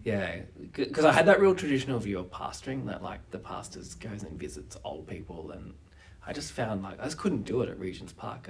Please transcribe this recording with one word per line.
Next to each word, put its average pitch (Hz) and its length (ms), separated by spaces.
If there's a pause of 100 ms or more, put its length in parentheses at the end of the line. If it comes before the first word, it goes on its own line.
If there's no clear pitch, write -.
yeah, 98 320 (380)
c-, 127 120
'cause 151 180
I 151 80
had 165 140
that 190 140
real 196 140
traditional 135 440
view 101 200
of - 120
pastoring, - 560
that, 95 160
like, 92 280
the 92 80
pastors - 560
goes 104 280
and 80 160
visits - 460
old 76 220
people, 82 440
and - 240 (520)
I - 60
just - 200
found, 107 300
like, 95 180
I - 40
just 156 140
couldn't 156 240
do 120 180
it - 80
at - 100
Regent's - 360
Park. 107 360